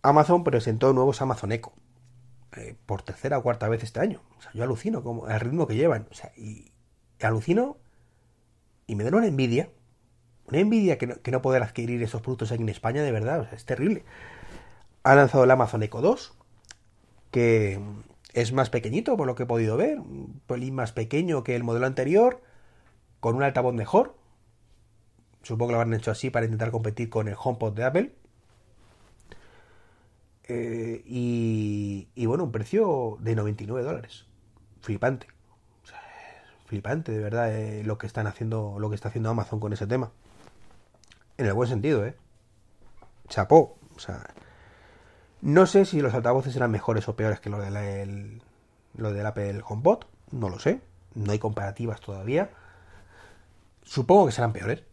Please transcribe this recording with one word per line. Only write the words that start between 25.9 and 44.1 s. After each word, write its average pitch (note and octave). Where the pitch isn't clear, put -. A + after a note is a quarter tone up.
hecho A2
así C3
para A#2
intentar A2+
competir A2+
con A2
el G2+
HomePod A2+
de G#2+
Apple. F3
Eh, A#2
y, A2
y A#2+
bueno, D3
un A#2+
precio C3
de A2
noventa G#2+
y -
nueve B2
dólares. -
Flipante. A#2
O -
sea, -
flipante, A2+
de A2
verdad, A2
eh, G#2+
lo G#2+
que G#2+
están G#2
haciendo, G#2+
lo G#2+
que G#2+
está G#2
haciendo A2+
Amazon A2+
con G#2
ese G2+
tema. B2
En B2+
el G2
buen A#2
sentido, A#2+
¿eh? C3
Chapó. -
O -
sea, -